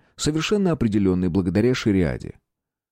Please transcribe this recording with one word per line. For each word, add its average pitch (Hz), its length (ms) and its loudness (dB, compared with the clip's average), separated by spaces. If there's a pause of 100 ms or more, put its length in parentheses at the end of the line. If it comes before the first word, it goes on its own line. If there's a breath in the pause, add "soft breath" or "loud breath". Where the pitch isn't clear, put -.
(180)
совершенно 165 540 0
определённый 98 580 0
благодаря 95 440 0
Шариаде. 90 640 -2 (560)